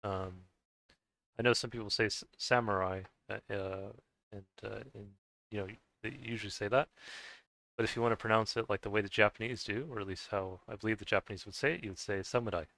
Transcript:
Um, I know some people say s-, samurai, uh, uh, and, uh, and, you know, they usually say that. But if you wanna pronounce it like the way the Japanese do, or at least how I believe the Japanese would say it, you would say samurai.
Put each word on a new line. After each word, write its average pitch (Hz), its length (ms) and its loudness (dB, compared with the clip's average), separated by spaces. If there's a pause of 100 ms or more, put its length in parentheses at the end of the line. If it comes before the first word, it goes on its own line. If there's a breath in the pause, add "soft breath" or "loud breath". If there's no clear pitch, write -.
Um, 95 300 -4 (1040)
I - 20 -2
know 120 120 6
some 117 160 0
people 113 200 -6
say 113 160 4
s-, - 180 0 (140)
samurai, 95 640 2 (260)
uh, 107 100 -4 (120)
uh, 95 400 -4 (400)
and, 98 140 -12 (180)
uh, 107 160 -8 (140)
and, 104 140 -14 (440)
you 107 80 -4
know, 98 80 -2 (360)
they 110 180 -6
usually 110 300 -6
say - 160 -2
that. 127 220 4 (880 loud breath)
But 113 80 2
if 110 100 -2
you 120 60 -2
wanna 117 160 4
pronounce 110 400 4
it 113 120 0
like 98 120 2
the - 80 -8
way 104 120 4
the 98 80 0
Japanese 113 540 4
do, 113 280 -2
or 120 80 -6
at 98 80 -4
least 95 220 -6
how 95 380 -2
I - 80 -8
believe 110 240 0
the 101 60 -12
Japanese 101 400 0
would 101 100 -14
say 147 180 2
it, 175 100 -4
you 107 80 -6
would 92 80 -10
say 98 240 -2
samurai. 98 420 0 (120)